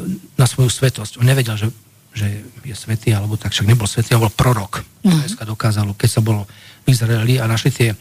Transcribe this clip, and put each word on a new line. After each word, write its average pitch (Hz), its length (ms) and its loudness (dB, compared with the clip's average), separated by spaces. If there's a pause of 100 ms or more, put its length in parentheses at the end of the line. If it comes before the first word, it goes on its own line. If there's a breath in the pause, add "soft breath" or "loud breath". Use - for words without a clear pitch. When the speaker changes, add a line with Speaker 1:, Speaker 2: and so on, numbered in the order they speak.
(340)
Speaker 1:
na 127 140 4
svoju 127 220 2
svetosť. 123 500 -4
On 123 80 4
nevedel, 127 260 2
že, 107 140 -2 (440)
že 104 140 -4 (360)
je 113 120 -12
svätý, 110 400 -2
alebo 104 220 -2
tak, - 160 -6
však - 160 0
nebol 113 180 4
svätý, - 280 -2
on 113 120 4
bol 104 80 -2
prorok. 104 480 0 (200)
Speaker 2:
Mhm. 165 200 4
Speaker 1:
Dneska 175 220 -8
dokázalo, 104 500 -2
keď 110 160 0
sa 120 120 0
bolo 107 280 0 (320 loud breath)
v - 80 2
Izraeli 117 480 2
a 120 80 -2
našli 113 240 0
tie, 117 200 2 (120)